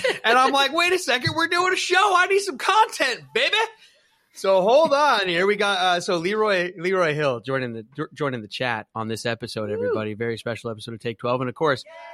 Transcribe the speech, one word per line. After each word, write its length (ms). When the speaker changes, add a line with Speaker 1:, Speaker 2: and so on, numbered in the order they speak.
Speaker 1:
And 160
I'm 140
like, 220
"Wait 180
a 80
second, 340
we're 140
doing 240
a 60
show. 380
I 120
need 120
some 180
content, 640
baby." 220
So 280
hold 320
on 360
here. 180
We 80
got, 240
uh, 220
so 160
Leroy, 600
Leroy 380
Hill 240
joining 340
the, 120
jo-, 180
joining 280
the 80
chat 440
on 140
this 180
episode, 440
Speaker 2:
Woo. 60
Speaker 1:
everybody. 400
Very 220
special 320
episode 240
of 60
Take 200
Twelve. 200
And 100
of 60
course, 300